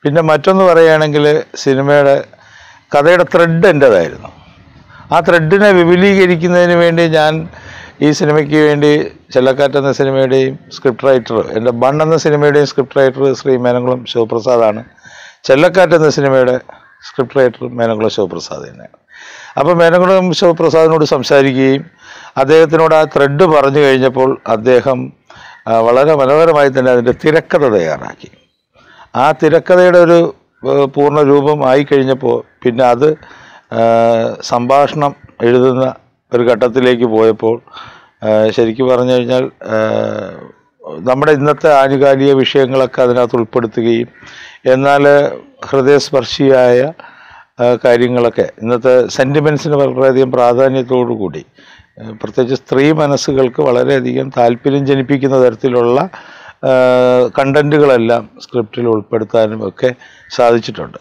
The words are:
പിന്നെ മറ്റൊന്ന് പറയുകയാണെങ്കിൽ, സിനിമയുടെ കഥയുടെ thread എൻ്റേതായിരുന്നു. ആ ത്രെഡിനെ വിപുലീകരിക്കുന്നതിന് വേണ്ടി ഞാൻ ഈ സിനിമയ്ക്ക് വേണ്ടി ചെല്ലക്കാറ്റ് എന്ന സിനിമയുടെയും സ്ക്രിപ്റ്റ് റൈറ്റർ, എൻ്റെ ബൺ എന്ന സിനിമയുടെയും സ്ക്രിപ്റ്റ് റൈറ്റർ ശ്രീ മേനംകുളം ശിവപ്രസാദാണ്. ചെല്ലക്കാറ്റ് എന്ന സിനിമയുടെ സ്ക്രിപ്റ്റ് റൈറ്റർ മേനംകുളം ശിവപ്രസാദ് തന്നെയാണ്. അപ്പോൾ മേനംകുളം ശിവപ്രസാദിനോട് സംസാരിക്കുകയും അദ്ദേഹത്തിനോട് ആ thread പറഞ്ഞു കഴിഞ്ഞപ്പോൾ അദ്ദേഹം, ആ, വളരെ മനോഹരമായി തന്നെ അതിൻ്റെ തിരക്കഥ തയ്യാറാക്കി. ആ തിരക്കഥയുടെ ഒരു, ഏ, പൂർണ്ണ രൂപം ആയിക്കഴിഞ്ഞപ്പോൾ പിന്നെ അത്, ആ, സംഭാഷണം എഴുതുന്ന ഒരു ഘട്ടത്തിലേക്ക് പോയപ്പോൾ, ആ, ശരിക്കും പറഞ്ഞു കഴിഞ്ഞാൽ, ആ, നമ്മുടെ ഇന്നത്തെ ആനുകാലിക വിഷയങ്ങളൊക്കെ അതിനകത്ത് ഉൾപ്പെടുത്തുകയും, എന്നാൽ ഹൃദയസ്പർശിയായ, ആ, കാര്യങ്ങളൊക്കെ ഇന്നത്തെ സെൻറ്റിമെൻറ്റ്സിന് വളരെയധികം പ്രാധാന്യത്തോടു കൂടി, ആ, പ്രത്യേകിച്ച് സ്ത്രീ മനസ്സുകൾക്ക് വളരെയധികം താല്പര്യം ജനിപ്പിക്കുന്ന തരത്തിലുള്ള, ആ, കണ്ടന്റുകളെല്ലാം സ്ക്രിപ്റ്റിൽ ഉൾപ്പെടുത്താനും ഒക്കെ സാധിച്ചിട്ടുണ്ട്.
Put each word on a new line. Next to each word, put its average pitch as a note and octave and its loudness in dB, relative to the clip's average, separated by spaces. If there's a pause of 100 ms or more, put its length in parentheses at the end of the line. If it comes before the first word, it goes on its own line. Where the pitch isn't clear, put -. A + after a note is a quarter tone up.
പിന്നെ D3+ 0
മറ്റൊന്ന് D#3+ 2
പറയുകയാണെങ്കിൽ, D#3 2 (120)
സിനിമയുടെ C#3 0 (720)
കഥയുടെ E3 4 (100)
thread E3+ 2
എൻ്റേതായിരുന്നു. A#2 2 (880)
ആ D#3+ 2
ത്രെഡിനെ F3 2
വിപുലീകരിക്കുന്നതിന് F3+ 2
വേണ്ടി E3+ 2
ഞാൻ D#3+ -2 (520)
ഈ D3 2
സിനിമയ്ക്ക് D3+ -2
വേണ്ടി D3 2 (220)
ചെല്ലക്കാറ്റ് C3+ 0
എന്ന C#3 -2
സിനിമയുടെയും C3+ -2 (120)
സ്ക്രിപ്റ്റ് C3 -4
റൈറ്റർ, A2+ 0
എൻ്റെ A#2 -2
ബൺ C3 -2
എന്ന D#3+ 0
സിനിമയുടെയും D3 0
സ്ക്രിപ്റ്റ് C3+ -4
റൈറ്റർ C3+ 0
ശ്രീ C3 -2
മേനംകുളം B2 -4
ശിവപ്രസാദാണ്. A2+ -2 (600)
ചെല്ലക്കാറ്റ് E3+ 2
എന്ന D#3 4
സിനിമയുടെ C3 0 (500)
സ്ക്രിപ്റ്റ് B2+ -6
റൈറ്റർ B2+ 0
മേനംകുളം A2+ -4
ശിവപ്രസാദ് E2+ -8
തന്നെയാണ്. A#1+ -20 (540)
അപ്പോൾ D#3 2
മേനംകുളം F3+ 2
ശിവപ്രസാദിനോട് D#3+ 2
സംസാരിക്കുകയും C#3 0 (520)
അദ്ദേഹത്തിനോട് D#3+ 2
ആ D#3 4
thread D3 0
പറഞ്ഞു C#3+ 0
കഴിഞ്ഞപ്പോൾ C3 0
അദ്ദേഹം, B2 -2 (540)
ആ, A2+ 0
വളരെ C3 2
മനോഹരമായി D3 2
തന്നെ C3 0
അതിൻ്റെ B2 0
തിരക്കഥ E3 -2
തയ്യാറാക്കി. E2 -4 (840)
ആ C3 0
തിരക്കഥയുടെ E3+ 2
ഒരു, E3+ 4 (360)
ഏ, C#3 0
പൂർണ്ണ D3 0
രൂപം C#3+ 2
ആയിക്കഴിഞ്ഞപ്പോൾ C3 0 (200)
പിന്നെ B2 0
അത്, C3 0 (540)
ആ, A#2 -6 (640)
സംഭാഷണം C#3 -2 (260)
എഴുതുന്ന B2+ 0 (380)
ഒരു A#2+ 0
ഘട്ടത്തിലേക്ക് B2 0
പോയപ്പോൾ, A2+ -2 (600)
ആ, A2 0
ശരിക്കും A#2 -2
പറഞ്ഞു B2+ 0
കഴിഞ്ഞാൽ, B2+ -2
ആ, - -8 (1200)
നമ്മുടെ B2+ 0
ഇന്നത്തെ D3 0
ആനുകാലിക C#3 2
വിഷയങ്ങളൊക്കെ C3 0
അതിനകത്ത് B2 0
ഉൾപ്പെടുത്തുകയും, A#2 -2 (580)
എന്നാൽ C#3 2 (600)
ഹൃദയസ്പർശിയായ, C3+ 0 (640)
ആ, B2 0
കാര്യങ്ങളൊക്കെ A#2+ 0 (100)
ഇന്നത്തെ B2 0
സെൻറ്റിമെൻറ്റ്സിന് D3 -2
വളരെയധികം C3 0
പ്രാധാന്യത്തോടു B2 0
കൂടി, F2+ -10 (560)
ആ, A2 -18 (120)
പ്രത്യേകിച്ച് B2 -4
സ്ത്രീ C#3 0
മനസ്സുകൾക്ക് C#3 -2
വളരെയധികം C3 -2
താല്പര്യം C3+ 0
ജനിപ്പിക്കുന്ന C3+ 0
തരത്തിലുള്ള, B2 0 (400)
ആ, - -8 (720)
കണ്ടന്റുകളെല്ലാം C3+ 0 (140)
സ്ക്രിപ്റ്റിൽ A#2+ -6
ഉൾപ്പെടുത്താനും A2 -4
ഒക്കെ B2 -4 (400)
സാധിച്ചിട്ടുണ്ട്. A#2 -2